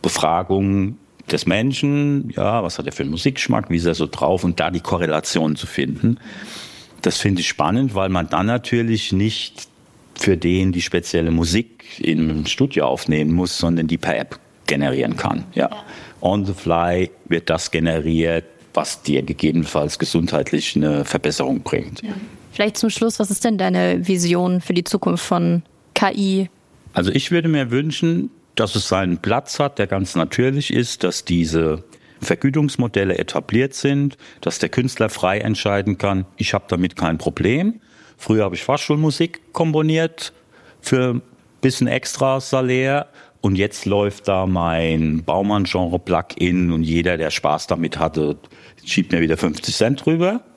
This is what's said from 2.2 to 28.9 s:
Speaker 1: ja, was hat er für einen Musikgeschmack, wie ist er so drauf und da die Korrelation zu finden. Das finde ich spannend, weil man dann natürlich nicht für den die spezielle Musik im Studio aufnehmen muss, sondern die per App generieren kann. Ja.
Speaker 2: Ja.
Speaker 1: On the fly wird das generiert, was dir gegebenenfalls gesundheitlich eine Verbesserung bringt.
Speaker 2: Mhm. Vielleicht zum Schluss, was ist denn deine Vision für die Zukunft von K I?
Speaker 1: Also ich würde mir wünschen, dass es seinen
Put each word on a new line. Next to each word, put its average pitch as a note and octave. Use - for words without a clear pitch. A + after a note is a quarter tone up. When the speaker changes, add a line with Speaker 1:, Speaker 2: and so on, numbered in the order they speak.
Speaker 1:
ja, G#2
was E2+
hat -
er -
für -
einen C#2
Musikgeschmack, A2
wie E2+
ist E2+
er E2
so D#2
drauf F2+
und F2
da D#2+
die F2
Korrelation D#2+
zu -
finden. -
Das -
finde G2
ich -
spannend, G#2+
weil F#2+
man F2
dann F2
natürlich A#2
nicht -
für F#2+
den F2+
die F2
spezielle E2+
Musik E2+
im D#2
Studio E2+
aufnehmen D2+
muss, F2
sondern E2
die D#2+
per D#2+
App -
generieren -
kann. -
Ja. -
Speaker 2:
Ja. -
Speaker 1:
On G2+
the G2
fly F2
wird E2
das D#2+
generiert, E2
was -
dir C#2
gegebenenfalls D2+
gesundheitlich E2+
eine D3
Verbesserung C#3
bringt. -
Speaker 2:
Mhm. G3+
Vielleicht G#3
zum A3+
Schluss, A3+
was G#3
ist -
denn A3+
deine F3+
Vision F3+
für -
die F3
Zukunft F3+
von E3+
K G3
I? F#3+
Speaker 1:
Also F#2
ich -
würde E3+
mir C#3
wünschen, D#3+
dass A2
es G#2
seinen F#2